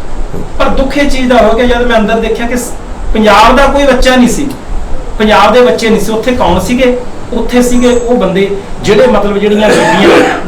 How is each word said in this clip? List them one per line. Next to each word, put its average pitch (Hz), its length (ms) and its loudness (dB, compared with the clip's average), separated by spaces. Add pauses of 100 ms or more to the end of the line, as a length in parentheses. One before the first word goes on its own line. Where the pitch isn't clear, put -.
(580)
ਪਰ 269 100 0
ਦੁੱਖ 269 300 0
ਇਹ 285 120 2
ਚੀਜ਼ 254 180 0
ਦਾ 247 140 4
ਹੋ 226 140 2
ਗਿਆ, 247 100 0
ਜਦ 240 200 0
ਮੈਂ 233 120 2
ਅੰਦਰ 220 220 0
ਦੇਖਿਆ 226 260 -4
ਕਿ 247 100 -4
ਸ-, - 160 -6 (420)
ਪੰਜਾਬ 214 420 4
ਦਾ 277 100 2
ਕੋਈ 277 180 0
ਬੱਚਾ 254 320 2
ਨਹੀਂ 233 120 4
ਸੀ, 139 200 -2 (720)
ਪੰਜਾਬ 214 340 2
ਦੇ 247 80 4
ਬੱਚੇ 233 300 0
ਨਹੀਂ 202 100 2
ਸੀ। 220 120 -2
ਉੱਥੇ 220 200 -2
ਕੌਣ 196 280 0
ਸੀਗੇ? 247 400 0 (320)
ਉੱਥੇ 247 300 0
ਸੀਗੇ 247 260 2
ਉਹ 240 280 0
ਬੰਦੇ 190 400 -2 (260)
ਜਿਹੜੇ 208 240 2
ਮਤਲਬ 202 320 0
ਜਿਹੜੀਆਂ 208 300 0
ਬੀਬੀਆਂ 190 520 2 (280)